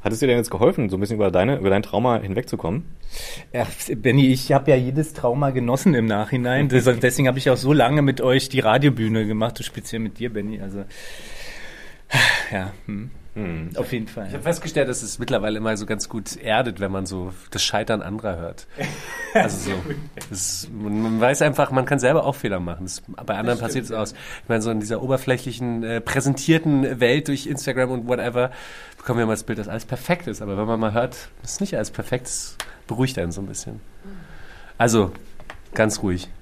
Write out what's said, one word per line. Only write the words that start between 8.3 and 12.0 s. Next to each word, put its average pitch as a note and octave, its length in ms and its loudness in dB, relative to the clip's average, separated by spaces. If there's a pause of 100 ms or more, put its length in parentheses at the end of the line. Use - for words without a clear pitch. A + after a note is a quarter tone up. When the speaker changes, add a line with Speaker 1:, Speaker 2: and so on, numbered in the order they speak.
Speaker 2:
die C3 100 2
Radiobühne A2+ 680 4
gemacht, A2 380 -2
speziell - 380 -8
mit A2 180 -6
dir, A#2 140 -4
Benni. G#2+ 260 -6
Also, G2 240 -8 (1700)